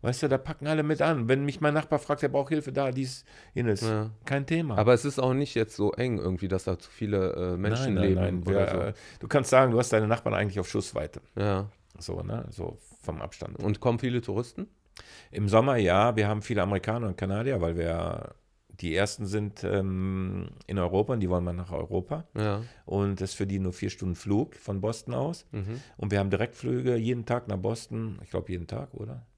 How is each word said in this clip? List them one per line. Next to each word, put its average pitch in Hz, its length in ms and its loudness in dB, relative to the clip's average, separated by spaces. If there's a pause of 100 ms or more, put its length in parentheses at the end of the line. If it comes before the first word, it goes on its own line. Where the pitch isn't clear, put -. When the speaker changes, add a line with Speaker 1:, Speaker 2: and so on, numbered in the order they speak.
Speaker 1:
Weißt 123 220 0
du, 151 40 2
da 135 120 4
packen 143 260 -8
alle 156 160 2
mit 151 180 2
an. 147 300 2
Wenn 135 160 4
mich 147 160 -2
mein 147 140 4
Nachbar 151 240 2
fragt, - 240 -2
der 139 60 2
braucht 135 200 0
Hilfe, 147 220 -2
da, 139 200 0
dies, 131 320 -4 (300)
jenes. 110 280 2
Speaker 2:
Ja. 110 280 0 (160)
Speaker 1:
Kein 139 220 0
Thema. 160 320 0
Speaker 2:
Aber 117 160 8
es 117 100 2
ist 139 140 -2
auch 127 160 2
nicht 139 180 -2
jetzt 110 220 0
so 104 160 2
eng 120 260 -2
irgendwie, 92 300 -2
dass 92 160 0
da 92 160 -2
zu - 100 -20
viele, 101 440 0
äh, 90 240 -2
Menschen 107 360 0
Speaker 1:
Nein, - 0 -
nein, 95 100 4
Speaker 2:
leben 92 180 4
Speaker 1:
nein, 92 220 0
Speaker 2:
oder 98 220 2
Speaker 1:
wir, - 60 -2
Speaker 2:
so. - 60 0 (100)
Speaker 1:
äh, 104 60 -4 (260)
du - 80 -10
kannst 135 240 2
sagen, 131 200 8
du 113 60 4
hast 120 160 2
deine 107 140 6
Nachbarn 113 260 0
eigentlich 98 260 0
auf 92 80 -2
Schussweite. - 540 -4 (160)
Speaker 2:
Ja. 101 320 0 (300)
Speaker 1:
So, 87 240 -6
ne, 107 260 -6
so 82 280 -8 (260)
vom 80 180 -6
Abstand. - 420 -10
Speaker 2:
Und 107 160 0
kommen 120 200 2
viele 123 220 0
Touristen? 120 460 -6 (600)
Speaker 1:
Im 104 180 -2
Sommer, 117 300 6
ja, 104 380 6
wir 107 120 4
haben 104 140 0
viele 101 220 0
Amerikaner 107 440 0
und 90 100 -4
Kanadier, 104 440 -2
weil 82 160 0
wir 82 560 -4 (480)
die 82 120 -2
ersten 101 320 0
sind, 104 380 -4
ähm, 95 840 -2 (180)
in 101 100 -4
Europa 95 360 0
und 113 80 0
die 90 80 0
wollen 87 160 0
mal 87 80 -4
nach 90 180 -8
Europa. 95 540 -4 (120)
Speaker 2:
Ja. 107 240 -2 (240)
Speaker 1:
Und 98 360 -2
das 95 80 -4
ist - 80 -10
für 98 100 -2
die 98 120 -2
nur 92 120 -2
vier 98 180 -6
Stunden 90 260 -4
Flug 101 400 0
von 98 260 -6
Boston 117 320 -4
aus. 139 400 -4
Speaker 2:
Mhm. 107 260 -6 (160)
Speaker 1:
Und 101 160 -2
wir 101 80 4
haben 98 100 2
Direktflüge 123 680 0
jeden 117 280 0
Tag 120 220 -2
nach 101 80 -2
Boston. 110 680 -4
Ich - 100 -16
glaub, - 180 -6
jeden 87 180 -6
Tag, - 260 -8
oder? 120 320 -12 (120)